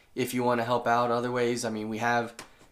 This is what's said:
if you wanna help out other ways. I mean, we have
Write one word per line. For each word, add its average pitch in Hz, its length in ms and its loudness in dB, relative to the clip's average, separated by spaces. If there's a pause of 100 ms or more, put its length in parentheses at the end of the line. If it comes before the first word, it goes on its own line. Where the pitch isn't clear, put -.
(160)
if 127 180 -2
you 123 80 0
wanna 120 220 2
help 120 240 0
out 120 240 4
other 123 180 0
ways. 120 340 0
I 113 60 -2
mean, 107 180 -6
we 110 100 -6
have 120 360 0 (380)